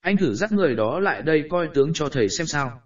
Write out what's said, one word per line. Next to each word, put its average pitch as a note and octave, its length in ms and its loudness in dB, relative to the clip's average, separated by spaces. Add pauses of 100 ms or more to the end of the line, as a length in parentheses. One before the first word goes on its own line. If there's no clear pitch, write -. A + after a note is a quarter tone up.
Anh G3 160 0
thử E3 180 2
dắt G3+ 180 -2
người F3+ 220 2
đó A2+ 260 0
lại D3 220 -2
đây D3+ 280 2
coi F3 240 -2
tướng C#3 200 4
cho D3+ 140 -4
thầy A#2+ 200 0
xem D#3+ 180 -4
sao. C3+ 400 -6